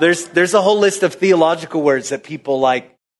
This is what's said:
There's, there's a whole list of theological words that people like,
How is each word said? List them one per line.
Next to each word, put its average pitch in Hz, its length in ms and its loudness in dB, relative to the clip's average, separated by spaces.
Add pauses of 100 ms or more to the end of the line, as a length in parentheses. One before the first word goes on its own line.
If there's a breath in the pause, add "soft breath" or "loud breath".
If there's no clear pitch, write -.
There's, 170 280 0
there's 180 260 0
a 208 80 2
whole 208 160 2
list 196 240 0
of 175 120 -2
theological 165 680 0
words 135 260 0
that 135 140 -8
people 139 380 -6
like, 127 360 -2 (240)